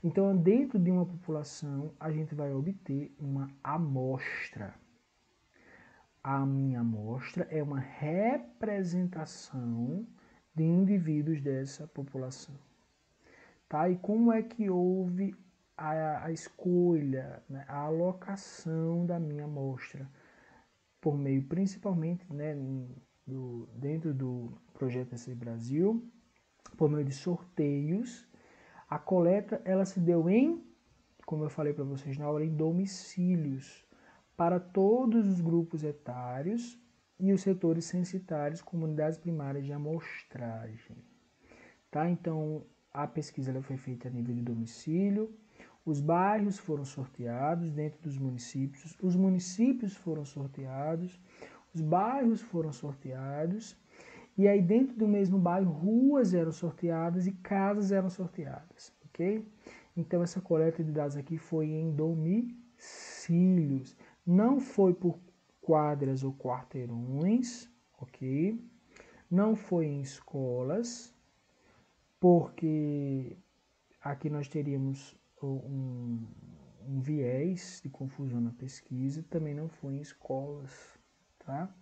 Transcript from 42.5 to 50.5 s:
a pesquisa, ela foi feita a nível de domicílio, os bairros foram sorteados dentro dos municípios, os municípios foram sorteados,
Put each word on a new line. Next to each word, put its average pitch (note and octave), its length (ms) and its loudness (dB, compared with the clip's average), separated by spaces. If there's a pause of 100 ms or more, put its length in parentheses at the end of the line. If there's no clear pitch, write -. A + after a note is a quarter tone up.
a C#3+ 140 -4
pesquisa, C#3 460 -6
ela C3 100 -4
foi C3+ 140 -8
feita B2+ 320 -10
a - 20 -8
nível A#2+ 240 -4
de A#2+ 80 -2
domicílio, F3 880 -2 (520)
os D3 160 0
bairros F#3+ 580 2
foram D3 260 -4
sorteados C3+ 880 -4
dentro D3+ 320 -4
dos C#3+ 160 -6
municípios, C3+ 840 -6
os F#3 140 2
municípios F#3+ 800 2
foram D#3 300 -6
sorteados, C#3 920 -6 (560)